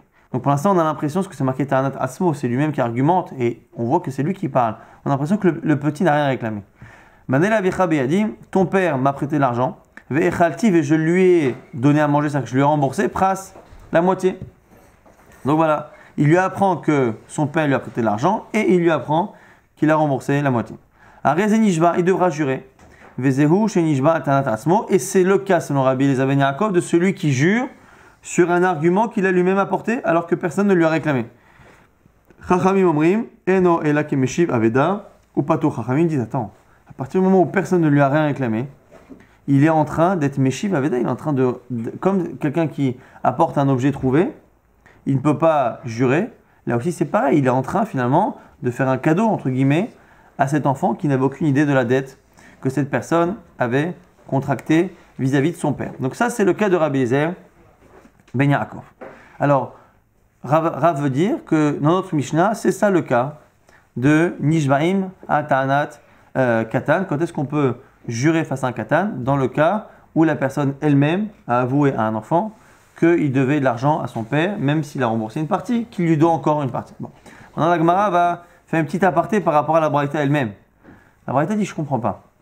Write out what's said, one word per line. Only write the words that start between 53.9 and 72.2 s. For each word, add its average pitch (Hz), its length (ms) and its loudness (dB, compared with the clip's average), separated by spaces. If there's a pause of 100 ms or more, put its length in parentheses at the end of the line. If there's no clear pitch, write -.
contractée 151 640 0 (240)
vis-à-vis 135 320 0
de 165 60 -6
son 147 160 -2
père. - 260 -8
Donc 131 160 -6
ça, 240 160 -2
c'est 226 140 -2
le 180 80 4
cas 214 160 -2
de 180 80 2
Rabbi 147 240 0
Eliezer 143 340 0 (1000)
ben 139 140 2
Yaakov. 120 340 -2 (580)
Alors, 139 340 0 (680)
Rav, 160 340 0
Rav 151 240 0
veut 143 80 0
dire 185 340 0
que 151 360 0
dans 143 100 2
notre 185 240 0
Mishnah, 160 400 0
c'est 202 160 -2
ça 208 200 0
le 170 120 2
cas 135 360 -2 (580)
de 151 420 2
Nishbaim 160 720 0 (180)
à 147 140 0
Ta'anat, 139 480 0 (460)
euh, 120 260 2
Katan. 143 460 -2
Quand 143 120 -4
est-ce 170 120 -4
qu'on 151 120 -4
peut 135 300 0 (320)
jurer 151 380 0
face 135 180 -6
à 131 60 -2
un 120 40 -4
Katan ? 156 440 -2
Dans 135 200 -2
le 131 120 0
cas 180 400 0 (260)
où 156 80 4
la 156 140 2
personne 139 440 -2
elle-même 151 480 2 (200)
a 123 120 2
avoué 135 340 0
à 120 80 -2
un 110 120 0
enfant 165 380 -2 (460)